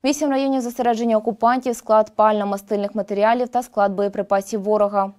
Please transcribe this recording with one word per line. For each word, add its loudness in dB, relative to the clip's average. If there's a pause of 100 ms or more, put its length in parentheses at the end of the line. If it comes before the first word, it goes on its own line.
вісім 0
районів 0
зосередження 0
окупантів, 0
склад 2
пально-мастильних 0
матеріалів 0
та -2
склад 0
боєприпасів -2
ворога. 0